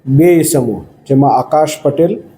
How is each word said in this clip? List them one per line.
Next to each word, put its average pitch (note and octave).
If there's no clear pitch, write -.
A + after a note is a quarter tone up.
બે C#3
ઈસમો, C#3
જેમાં C3+
આકાશ D3+
પટેલ D#3+